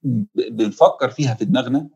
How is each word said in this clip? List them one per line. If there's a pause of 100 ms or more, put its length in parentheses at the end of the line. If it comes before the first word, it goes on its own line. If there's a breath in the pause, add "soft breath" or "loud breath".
ب-،
بنفكر
فيها
في
دماغنا